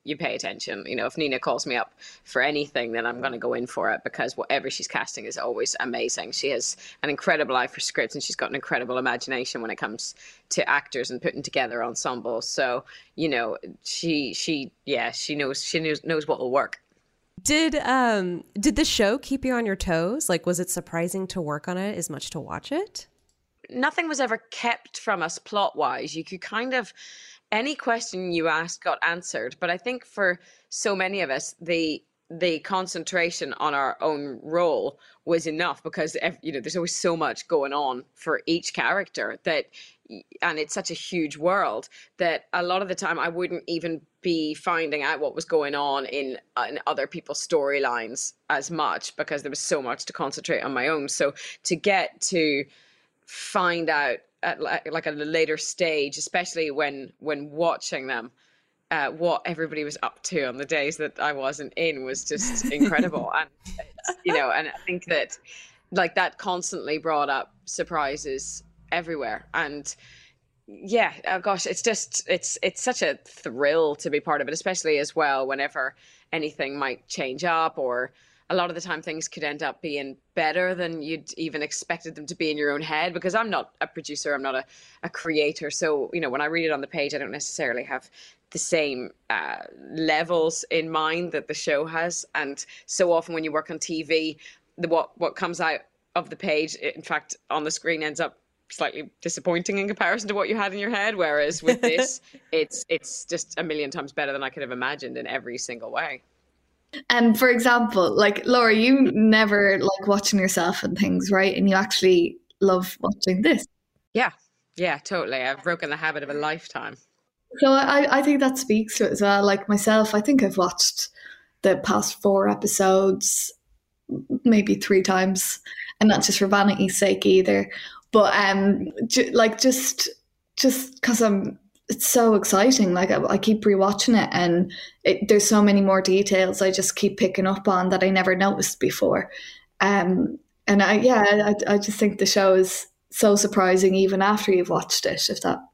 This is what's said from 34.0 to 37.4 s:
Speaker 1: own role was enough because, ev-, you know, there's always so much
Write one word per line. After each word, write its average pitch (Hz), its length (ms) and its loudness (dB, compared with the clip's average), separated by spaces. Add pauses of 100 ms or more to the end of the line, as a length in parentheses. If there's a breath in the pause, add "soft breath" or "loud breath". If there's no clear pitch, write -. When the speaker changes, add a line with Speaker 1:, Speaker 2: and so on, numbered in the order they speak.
Speaker 1:
own 143 400 -4
role 151 580 0 (260 soft breath)
was 165 200 0
enough 160 380 -4
because, 160 400 -6
ev-, 175 180 -2
you 160 100 -8
know, 139 80 -6
there's 151 160 -8
always 170 200 -4
so 175 200 0
much 147 320 -4